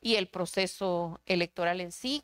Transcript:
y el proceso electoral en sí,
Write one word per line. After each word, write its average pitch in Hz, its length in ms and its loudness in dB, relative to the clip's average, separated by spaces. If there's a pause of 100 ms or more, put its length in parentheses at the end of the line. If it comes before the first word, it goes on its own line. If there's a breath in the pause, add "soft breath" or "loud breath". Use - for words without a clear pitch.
y 226 140 4
el 190 140 2
proceso 175 960 -2
electoral 175 520 2
en 175 120 -8
sí, 277 320 -4